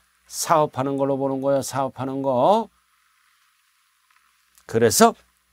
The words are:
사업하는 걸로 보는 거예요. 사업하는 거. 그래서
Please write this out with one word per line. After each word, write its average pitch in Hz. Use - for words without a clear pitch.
사업하는 139
걸로 139
보는 135
거예요. 139
사업하는 131
거. 147
그래서 117